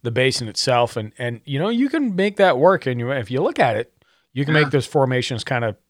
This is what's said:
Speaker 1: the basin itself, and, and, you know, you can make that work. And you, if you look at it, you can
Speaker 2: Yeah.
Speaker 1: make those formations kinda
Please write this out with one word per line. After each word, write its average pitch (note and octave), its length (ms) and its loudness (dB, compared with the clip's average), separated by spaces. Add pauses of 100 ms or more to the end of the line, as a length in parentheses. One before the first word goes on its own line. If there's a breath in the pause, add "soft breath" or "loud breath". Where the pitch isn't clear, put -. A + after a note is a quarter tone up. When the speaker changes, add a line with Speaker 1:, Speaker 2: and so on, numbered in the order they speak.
Speaker 1:
the A#2 80 -4
basin B2 360 0
itself, A#2+ 480 0
and, A2 220 -6
and, A#2+ 280 -8
you C#3 140 -6
know, F#3+ 100 0
you A#3+ 200 0
can C4+ 260 -2
make G3 220 0
that F3+ 220 4
work. F3 260 4
And B2 140 -2
you, A#2+ 120 -4
if B2+ 200 -4
you B2+ 100 -2
look A#3+ 180 -2
at B2 160 2
it, A#2 160 -4 (420)
you C3+ 120 -2
can D#3 80 0
Speaker 2:
Yeah. D3+ 100 4
Speaker 1:
make C3+ 80 -2
those C3+ 140 2
formations B2+ 580 0
kinda A#2 320 -2 (140)